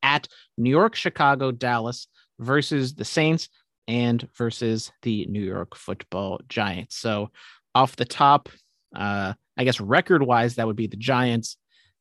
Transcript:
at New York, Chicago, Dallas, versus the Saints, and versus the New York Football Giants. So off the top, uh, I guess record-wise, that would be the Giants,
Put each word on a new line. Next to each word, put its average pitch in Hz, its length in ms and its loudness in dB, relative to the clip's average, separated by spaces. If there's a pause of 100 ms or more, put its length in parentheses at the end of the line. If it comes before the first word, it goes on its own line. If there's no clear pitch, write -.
at 143 240 0 (300)
New 120 140 0
York, 196 240 4
Chicago, 139 560 0
Dallas, 120 560 -4 (320)
versus 135 560 0
the 107 100 -8
Saints, 160 460 0 (380)
and 120 380 0 (100)
versus 113 560 -4 (100)
the 107 240 -2
New 101 160 -6
York 92 320 -8
Football 98 720 -8
Giants. 98 480 -6
So 107 360 -4 (420)
off - 220 4
the 123 80 -2
top, 143 440 4 (460)
uh, 101 400 -4 (220)
I 127 80 0
guess 127 160 2
record-wise, 120 760 4
that 113 120 -2
would 107 100 -2
be 113 100 -4
the 101 100 -10
Giants, 123 600 0 (440)